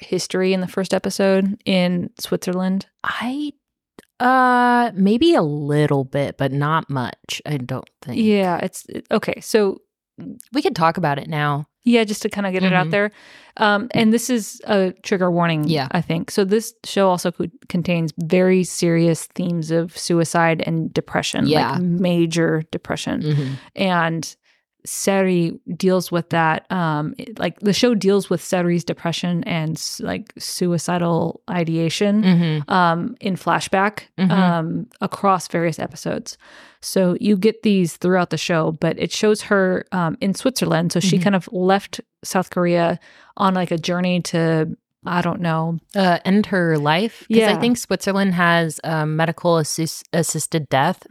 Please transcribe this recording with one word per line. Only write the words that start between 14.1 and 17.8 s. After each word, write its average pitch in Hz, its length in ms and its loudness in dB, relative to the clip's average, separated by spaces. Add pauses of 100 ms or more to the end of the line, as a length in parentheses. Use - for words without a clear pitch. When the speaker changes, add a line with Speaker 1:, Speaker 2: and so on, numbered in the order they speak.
Speaker 1:
this 233 160 0
is 233 360 -2
a 190 280 2 (100)
trigger 185 260 0
warning, 170 380 0
Speaker 2:
Yeah. 143 240 -2
Speaker 1:
I 180 80 0
think. - 320 -4
So 202 140 0
this 214 280 0 (120)
show 196 240 2
also 180 220 0
co-, 170 160 -6 (200)
contains 165 520 -2